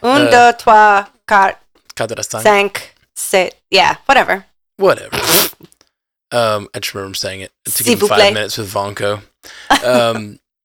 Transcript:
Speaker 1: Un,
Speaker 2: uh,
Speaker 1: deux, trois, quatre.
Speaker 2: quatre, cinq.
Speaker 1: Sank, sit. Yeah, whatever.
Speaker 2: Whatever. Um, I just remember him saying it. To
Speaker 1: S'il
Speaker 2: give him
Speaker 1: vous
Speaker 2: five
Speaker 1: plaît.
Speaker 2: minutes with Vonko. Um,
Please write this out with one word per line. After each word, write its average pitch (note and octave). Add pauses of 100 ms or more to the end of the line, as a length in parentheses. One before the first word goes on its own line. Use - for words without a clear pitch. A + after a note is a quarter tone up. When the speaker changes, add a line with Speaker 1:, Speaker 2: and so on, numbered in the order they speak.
Speaker 1:
Un, C4+
Speaker 2:
uh, A#3+
Speaker 1:
deux, A#3+
trois, G#3+ (200)
quatre. G3 (380)
Speaker 2:
quatre, A2+
cinq. A2
Speaker 1:
Sank, G3+ (200)
sit. - (120)
Yeah, E3 (100)
whatever. F#3+ (320)
Speaker 2:
Whatever. - (1120)
Um, A2
I A#2
just -
remember G2
him G2
saying F#2+
it. F#2 (140)
To -
Speaker 1:
S'il -
Speaker 2:
give A#3+
him G3
Speaker 1:
vous G3+
Speaker 2:
five G3+
Speaker 1:
plaît. G3+
Speaker 2:
minutes -
with G2+
Vonko. G2+ (600)
Um, A#2 (260)